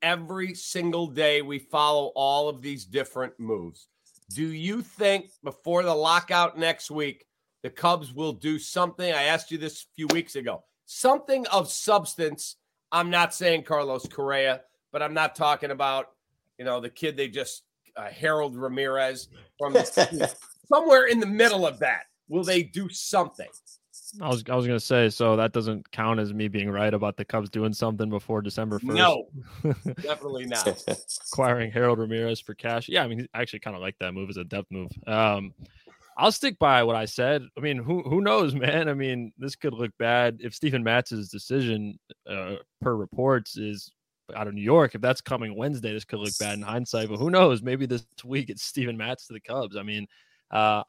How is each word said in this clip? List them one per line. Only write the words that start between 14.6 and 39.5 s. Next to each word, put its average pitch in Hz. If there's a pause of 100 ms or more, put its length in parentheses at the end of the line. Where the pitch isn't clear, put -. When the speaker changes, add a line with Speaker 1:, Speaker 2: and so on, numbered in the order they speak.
Speaker 1:
but 147
I'm 151
not 156
talking 147
about, 135 (500)
you 127
know, 123
the 120
kid 156
they 135
just, 123 (320)
uh, 104
Harold 151
Ramirez 131 (320)
from 143 (480)
Speaker 2:
<laughs> -
Speaker 1:
somewhere 285
in 240
the 214
middle 208
of 135
that. 123 (240)
Will 170
they 175
do 175
something? - (720)
Speaker 3:
I 156
was, 123
I 123
was 123
gonna 120
say, 117
so 110
that 110
doesn't 110
count 113
as 104
me 107
being 101
right 104
about 101
the -
Cubs 104
doing 110
something 110
before 104
December 104
first. 247
Speaker 1:
No, 165 (360)
Speaker 3:
<laughs> - (380)
Speaker 1:
definitely 143
not. 113 (640)
Speaker 3:
Acquiring 123
Harold 120
Ramirez 113
for 110
cash. 117
Yeah, 160
I -
mean, 117
I 113
actually 110
kinda 98
like 95
that 90
move 95
as 95
a 90
depth 98
move. 92 (160)
Um, 107 (640)
I'll 208
stick 262
by 135
what 113
I 110
said. 131 (140)
I 123
mean, 143
who, 156
who 147
knows, 202
man? 147
I 143
mean, 127
this 135